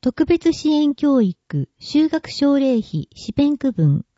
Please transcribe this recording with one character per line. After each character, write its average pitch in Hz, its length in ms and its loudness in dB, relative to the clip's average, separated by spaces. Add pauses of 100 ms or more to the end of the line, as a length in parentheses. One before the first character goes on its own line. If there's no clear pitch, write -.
特 269 240 -2
別 339 260 0
支 - 180 -2
援 294 240 2
教 277 280 2
育、 160 480 -4 (100)
就 302 300 0
学 320 200 -6
奨 285 300 0
励 262 200 0
費、 156 360 -6
試 - 180 -14
弁 285 240 0
区 269 140 -2
分 156 340 0 (120)